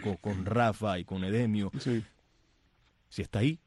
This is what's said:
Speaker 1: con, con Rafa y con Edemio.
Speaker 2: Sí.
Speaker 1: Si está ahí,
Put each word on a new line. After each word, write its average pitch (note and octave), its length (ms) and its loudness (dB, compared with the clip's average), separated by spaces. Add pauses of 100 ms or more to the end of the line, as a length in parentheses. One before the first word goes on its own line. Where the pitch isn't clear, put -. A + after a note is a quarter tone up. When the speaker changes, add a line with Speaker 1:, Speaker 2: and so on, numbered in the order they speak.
Speaker 1:
con, G#2 160 -2
con F#2+ 280 -4
Rafa G#2+ 540 2
y F2 60 -6
con F#2+ 180 -4
Edemio. G#2 560 2
Speaker 2:
Sí. A2+ 240 0 (1040)
Speaker 1:
Si - 140 -8
está - 180 -4
ahí, D3+ 280 2